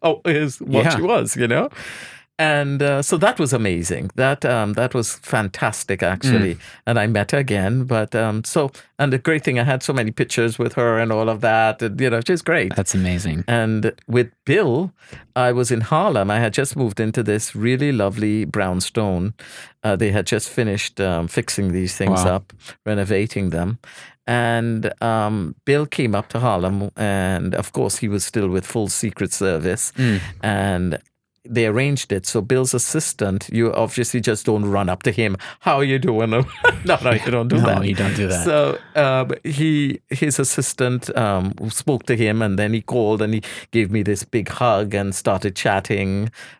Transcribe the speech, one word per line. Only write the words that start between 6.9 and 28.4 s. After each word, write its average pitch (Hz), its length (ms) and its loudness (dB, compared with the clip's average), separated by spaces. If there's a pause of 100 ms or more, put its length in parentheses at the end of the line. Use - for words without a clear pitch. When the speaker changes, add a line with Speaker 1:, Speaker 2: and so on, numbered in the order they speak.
Speaker 1:
I 104 80 2
met 104 240 0
her 156 80 2
again. 120 460 0
But, 113 320 -2
um, 110 260 0
so, 139 300 0 (260)
and 139 140 2
the 131 60 0
great 156 260 0
thing, 127 160 0
I - 20 2
had 131 220 0
so 151 80 -2
many 113 180 0
pictures 117 480 0
with 117 160 0
her 117 240 2
and 113 140 0
all 110 160 2
of 110 140 -2
that. 110 380 4
And, 110 200 -4
you 127 100 2
know, 117 160 0
she's 180 160 0
great. 135 320 0
Speaker 2:
That's - 180 0
amazing. 90 540 0
Speaker 1:
And 110 460 2 (160)
with 120 240 2 (120)
Bill, 165 480 2 (440)
I 123 160 4
was 120 180 0
in 113 120 0
Harlem. 156 460 2
I 107 120 2
had 113 120 0
just 139 240 -2
moved 120 220 -2
into 110 240 0
this 107 320 -2
really 127 380 0
lovely 107 520 0
brownstone. 92 880 -2 (500)
Uh, 107 100 2
they 101 160 2
had 98 160 0
just - 240 -2
finished, 107 500 -2
um, 87 280 0
fixing 101 440 -2
these 90 240 -2
things 95 280 2
Speaker 2:
Wow. 90 120 4
Speaker 1:
up, - 160 -8 (320)
renovating 101 680 0
them. 87 280 -2 (480)
And, 117 640 0 (120)
um, 107 520 0 (100)
Bill 147 220 2
came 120 280 -2
up 101 160 -2
to 117 100 -4
Harlem, 98 560 0
and 92 580 0
of - 180 -4
course 110 260 -2
he 110 100 -2
was 101 160 0
still 101 240 0